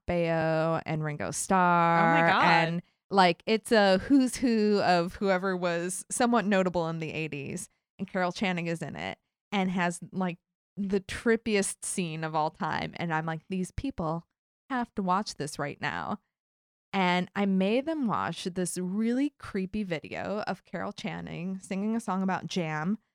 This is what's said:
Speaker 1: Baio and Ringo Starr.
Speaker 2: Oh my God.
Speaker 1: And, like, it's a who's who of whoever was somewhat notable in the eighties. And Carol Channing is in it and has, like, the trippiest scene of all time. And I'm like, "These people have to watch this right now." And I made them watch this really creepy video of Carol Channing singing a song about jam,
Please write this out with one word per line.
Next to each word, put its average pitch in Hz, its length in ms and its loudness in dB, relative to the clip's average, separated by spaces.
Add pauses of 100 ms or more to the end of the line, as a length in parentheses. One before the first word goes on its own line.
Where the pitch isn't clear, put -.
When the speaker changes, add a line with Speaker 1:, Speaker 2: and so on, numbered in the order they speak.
Speaker 1:
Baio 165 760 0
and 156 180 -4
Ringo 147 280 -6
Starr. 175 680 4
Speaker 2:
Oh 165 220 6
my 170 80 6
God. 220 140 4
Speaker 1:
And, 165 380 4 (300)
like, 185 340 4
it's 220 280 0
a 202 240 6 (100)
who's 262 300 4
who 214 420 4
of 175 360 2
whoever 190 420 0
was 175 520 -2
somewhat 240 360 2
notable 185 420 2
in 165 120 -4
the 160 120 -6
eighties. 151 580 -6 (300)
And 196 80 -6
Carol 180 240 -2
Channing 175 360 -2
is 165 140 -4
in 143 140 -8
it 87 220 -8 (340)
and 190 180 0
has, 175 300 0 (140)
like, 180 240 -4 (400)
the 196 240 0
trippiest 220 840 0
scene 160 380 -4
of 156 100 -4
all 156 160 0
time. - 460 -4
And 170 180 -4
I'm 160 140 -2
like, 160 220 -4
"These 185 220 -2
people 170 540 -4 (460)
have 247 240 -4
to 202 80 -2
watch 185 320 0
this 147 240 -8
right 143 200 -6
now." 87 400 -4 (760)
And 180 420 2
I 202 100 2
made 196 400 2
them 302 220 -2
watch 135 380 -2
this 180 340 -4
really 226 580 -2
creepy 202 460 -6
video 180 640 -6
of 180 180 -8
Carol 190 280 -8
Channing 170 680 -8
singing 208 340 -4
a 233 40 -2
song 190 240 -2
about 180 240 -2
jam, 160 500 -2 (180)